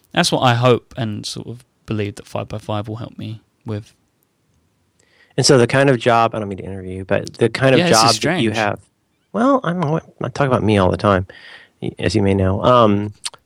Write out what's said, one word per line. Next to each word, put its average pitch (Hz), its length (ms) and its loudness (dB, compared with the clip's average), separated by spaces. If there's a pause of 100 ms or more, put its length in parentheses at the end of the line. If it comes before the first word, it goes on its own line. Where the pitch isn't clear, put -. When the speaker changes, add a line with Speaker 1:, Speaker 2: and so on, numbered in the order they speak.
(120)
Speaker 1:
that's - 200 0
what 151 100 0
I 120 140 4
hope 120 420 2
and 107 300 -8
sort - 200 -12
of 120 160 -16 (220)
believe 104 300 -6
that - 120 -18
five 107 200 -8
by 117 100 -12
five 107 300 -8
will 110 100 -10
help - 220 -16
me 110 220 -14 (240)
with. 107 280 -10 (1400)
Speaker 2:
And 131 100 0
so 143 140 6
the 117 80 4
kind 139 240 2
of 120 80 0
job, 117 340 2
I 113 60 -6
don't 104 100 -8
mean 95 80 -8
to - 60 -14
interview 92 340 -12
you, 95 80 -10
but - 300 -4
the 113 140 2
kind 131 260 2
of - 40 4
Speaker 1:
Yeah, 175 100 2
this 113 80 6
is 113 200 4
Speaker 2:
job 135 160 -2
that 170 80 -2
you 113 100 0
Speaker 1:
strange. 107 60 -6
Speaker 2:
have, 104 220 -2 (540)
well, 262 300 0
I'm, 175 200 -4 (400)
I 127 60 -6
talk 139 180 -2
about 110 160 0
me 104 160 2
all 92 100 2
the 92 80 -2
time, 98 300 2 (540)
y-, - 180 -6
as - 160 -4
you 104 80 2
may 98 100 2
know. 95 300 0
Um, 107 500 2 (320)